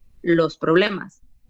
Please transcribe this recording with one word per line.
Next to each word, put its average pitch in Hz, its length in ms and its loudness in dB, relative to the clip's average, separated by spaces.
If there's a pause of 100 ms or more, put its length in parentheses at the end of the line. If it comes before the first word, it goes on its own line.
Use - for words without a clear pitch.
(220)
los 165 360 0
problemas. 180 680 -2 (260)